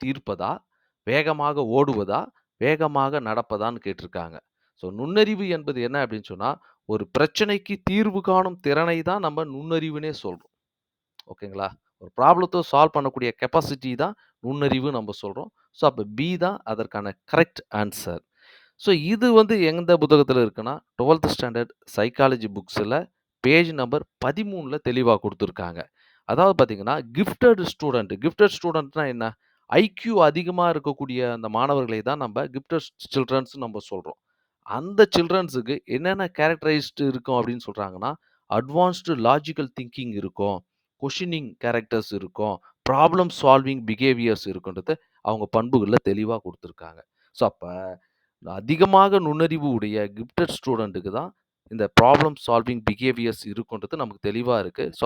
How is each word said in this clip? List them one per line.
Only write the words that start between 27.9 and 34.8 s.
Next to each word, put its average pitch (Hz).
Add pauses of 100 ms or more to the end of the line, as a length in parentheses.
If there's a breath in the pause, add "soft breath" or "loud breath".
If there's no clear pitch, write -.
கிஃப்டட் 196
ஸ்டூடண்ட்னா 156
என்ன? 113 (420)
ஐ 160 (180)
கியூ 226
அதிகமா 170
இருக்கக்கூடிய 135 (160)
அந்த 113
மாணவர்களை 120
தான் 139
நம்ம 117 (100)
கிஃப்டட் 147 (260)
சில்ட்ரன்ஸ் 131 (100)
நம்ம 104 (100)
சொல்றோம். 87 (480)
அந்த 190 (100)